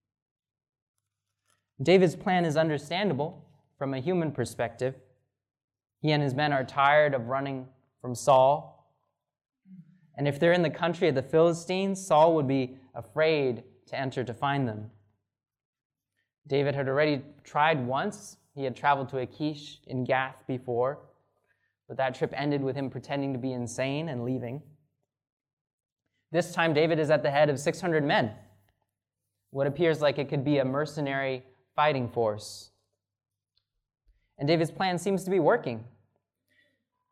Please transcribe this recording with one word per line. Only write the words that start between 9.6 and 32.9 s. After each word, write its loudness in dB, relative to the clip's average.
And -2
if -2
they're 6
in 4
the 2
country 0
of 2
the -2
Philistines, 0
Saul 6
would 2
be -2
afraid 0
to -8
enter -4
to -8
find -2
them. -8
David 0
had -2
already 0
tried 0
once. -6
He -8
had -4
traveled 0
to -6
Achish -8
in -4
Gath -4
before, -4
but -14
that -2
trip -6
ended -2
with -2
him -6
pretending -6
to -6
be -4
insane -6
and -6
leaving. -6
This -2
time, 2
David 2
is 0
at 2
the 0
head 4
of 0
six -4
hundred 0
men, 0
what -2
appears 0
like 2
it -4
could -2
be 2
a 2
mercenary -4
fighting 2
force. -4